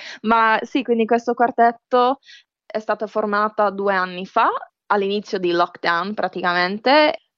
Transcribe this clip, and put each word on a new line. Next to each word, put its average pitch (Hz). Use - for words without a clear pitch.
ma 220
sì, 240
quindi 226
questo 233
quartetto 247
è -
stato 214
formato 208
due 196
anni 185
fa, 233
all'inizio 202
di 180
lockdown 170
praticamente. 190